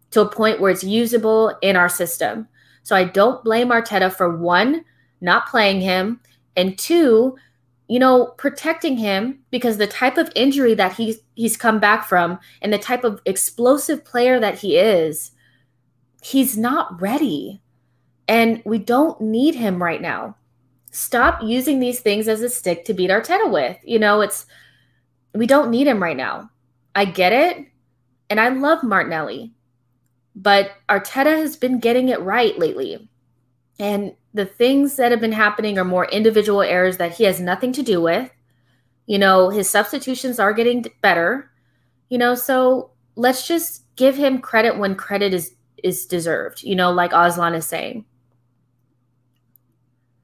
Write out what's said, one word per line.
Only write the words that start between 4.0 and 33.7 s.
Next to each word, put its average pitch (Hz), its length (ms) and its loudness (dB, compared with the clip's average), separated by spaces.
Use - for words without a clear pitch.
for, 170 240 -2
one, 185 480 0
not 180 280 0
playing 202 320 2
him, 185 400 -2
and 185 200 0
two, 262 600 4
you 233 100 0
know, 254 380 4
protecting 285 600 -4
him, 214 420 -4
because 247 260 -2
the 208 100 0
type 254 300 -2
of - 180 0
injury 262 400 2
that 190 180 2
he's, 220 260 -6
he's 226 220 -2
come 220 220 0
back 208 260 2
from 175 340 0
and 208 120 -4
the 202 60 2
type 247 260 -4
of 208 200 -4
explosive 247 800 -2
player 247 360 0
that 202 180 -2
he 175 180 0
is, 165 540 2
he's 262 360 0
not 233 420 -4
ready. 202 640 -4
And 226 380 2
we 220 140 -2
don't 254 420 0
need 233 340 0
him 202 280 -4
right 170 200 -4
now. 123 340 -8
Stop - 520 0
using 254 360 -2
these 247 220 -2
things 214 280 0
as 220 140 -2
a 240 80 -4
stick 170 340 -4
to 214 100 -4
beat 180 160 0
Arteta 330 400 0
with. 147 340 -2
You 226 140 0
know, 214 220 4
it's, 202 260 -4
we 220 120 0
don't 269 240 4
need 247 160 2
him 226 160 2
right 165 140 -2
now. 127 340 -8
I 202 100 2
get 185 280 2
it. 302 340 0
And 214 120 0
I 226 80 2
love 285 340 0
Martinelli. 165 680 -4
But 202 340 2
Arteta 269 480 0
has 311 200 -4
been 254 240 -2
getting 240 280 2
it 247 120 -2
right 208 360 0
lately. 135 520 -4